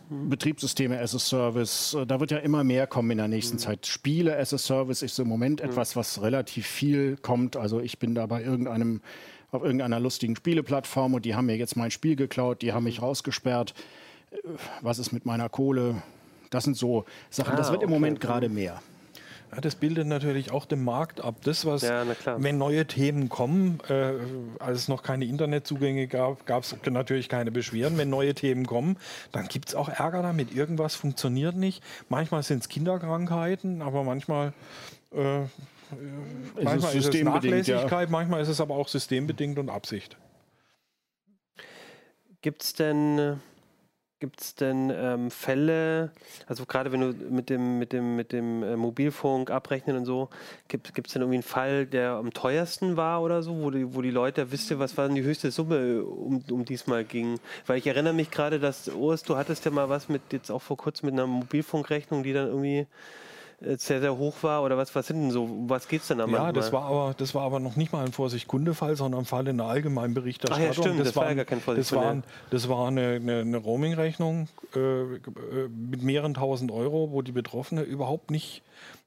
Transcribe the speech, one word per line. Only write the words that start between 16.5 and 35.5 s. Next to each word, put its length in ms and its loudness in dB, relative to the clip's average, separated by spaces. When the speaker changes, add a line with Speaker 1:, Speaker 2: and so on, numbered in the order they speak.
Speaker 2:
sind 140 2
so 280 0
Sachen, 280 -2
das 120 2
Speaker 1:
Ah, 40 4
Speaker 2:
wird 100 2
im 60 0
Speaker 1:
okay. 60 4
Speaker 2:
Moment 260 2
gerade 260 0
Speaker 1:
Mhm. 80 -2
Speaker 2:
mehr. 260 -4
Speaker 3:
Ja, 100 -10
das 120 0
bildet 320 0
natürlich 460 0
auch 140 -2
den 180 0
Markt 380 -2
ab. 220 -4
Das, 220 0
was, 160 2
Speaker 1:
Ja, 240 2
na 80 0
klar. 300 -2
Speaker 3:
wenn 160 2
neue 260 4
Themen 440 2
kommen, 500 2
äh, 220 2
als 180 0
es 100 -2
noch 140 0
keine 240 0
Internetzugänge 800 0
gab, 400 0
gab's 300 0
natürlich 420 0
keine 200 0
Beschwerden. 480 0
Wenn 140 2
neue 240 2
Themen 320 2
kommen, 300 2
dann 160 -4
gibt's 260 -6
auch 160 -2
Ärger 320 0
damit. 340 0
Irgendwas 380 0
funktioniert 640 0
nicht. 260 0
Manchmal 340 0
sind's 260 -2
Kinderkrankheiten, 1120 -2
aber 220 -2
manchmal, 500 -2
äh, 300 2
Speaker 2:
Es 60 -4
ist 1160 -10